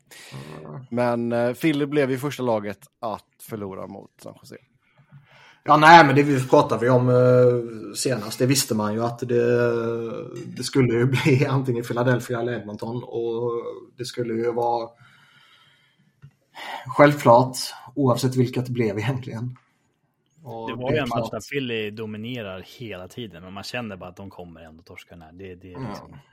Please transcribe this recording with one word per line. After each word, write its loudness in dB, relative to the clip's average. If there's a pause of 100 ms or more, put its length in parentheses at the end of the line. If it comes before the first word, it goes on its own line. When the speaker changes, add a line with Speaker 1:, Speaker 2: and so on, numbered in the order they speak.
(640)
Speaker 1:
Mm. -16 (100)
Speaker 2:
Men, 0
eh, 0
Philly 0
blev 0
ju -2
första -6
laget -2 (200)
att -8 (140)
förlora -12
mot -18 (100)
San -18
Jose. -20 (1080)
Speaker 1:
Ja, 6
nej, 12
men 4
det 6
vi 2
pratade 4
vi 2
om, 4
eh, 4
senast, -4
det 4
visste 0
man -2
ju -2
att -4
det, -2
det -12
skulle 2
ju 2
<laughs> 0
bli 4
antingen -2
Philadelphia -2
eller -4
Edmonton, -10
och -6 (460)
det -10
skulle -6
ju -2
vara -2 (2000)
självklart, 6 (380)
oavsett 0
vilka 0
det -8
blev -2
egentligen. -6 (840)
Och -12
Speaker 3:
Det -8
var -6
Speaker 1:
det 2
Speaker 3:
ju 0
Speaker 1:
är 0
Speaker 3:
en -6
match -2
Speaker 1:
klart. -4
Speaker 3:
där -8 (120)
Philly -4
dominerar -10 (140)
hela -14
tiden, -16
men -18
man -14
känner -10
bara -16
att -20
de -16
kommer -20
ändå -20
torska -20
den -20
här. -20
Det, -16
det -20
är -16
Speaker 1:
Ja. -10
Speaker 3:
liksom, -16 (160)